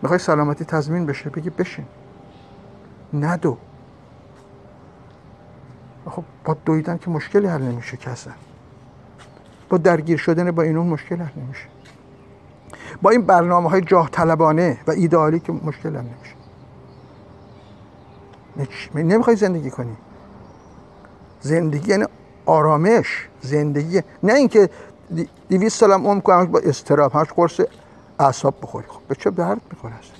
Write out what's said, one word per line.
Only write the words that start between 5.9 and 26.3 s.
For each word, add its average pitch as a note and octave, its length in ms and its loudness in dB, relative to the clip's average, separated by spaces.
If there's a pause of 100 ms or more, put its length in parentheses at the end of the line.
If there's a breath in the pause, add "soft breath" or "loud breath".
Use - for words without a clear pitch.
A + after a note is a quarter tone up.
خب E3+ 180 -12 (200)
با D#3 120 -2 (100)
دویدن D#3+ 320 -2
که F3 120 -8
مشکلی G3 360 0
حل D#3+ 160 -2
نمیشه A#2+ 340 -6
که - 140 -12
اصلاً. A#2+ 240 -14 (1300)
با F#3 100 2
درگیر E3 400 2
شدن F3 320 0
با E3 120 -2
این D#3 140 0
اون E3+ 100 -2
مشکل E3+ 300 -6
حل D#3 260 -10
نمیشه. C3 260 -16 (1300 loud breath)
با F#3+ 80 8
این A#3 120 4
برنامه‌های F3 580 4
جاه E3 300 2
طلبانه E3 760 2
و - 40 -2
ایدئالی D#3+ 500 2
که - 120 -10
مشکل D#3 440 -8
حل B2+ 60 -8
نمیشه. A#2+ 320 -16 (2250)
نه C#3 100 -6
چی؟ - 280 -16
نمی‌خوای G#3 420 2
زندگی F3 340 -2
کنی. A#2 260 -10 (1400)
زندگی D#3 500 -2
یعنی G#3 140 2 (420)
آرامش، D#3+ 840 2 (120)
زندگی D3 640 -2 (200 loud breath)
نه G3 100 2
اینکه A#3 380 4 (460 loud breath)
دی-، E3 120 -6 (200)
دویست F#3+ 300 0
سالم G3 280 4
عمر G3+ 140 0
کنم F3+ 240 4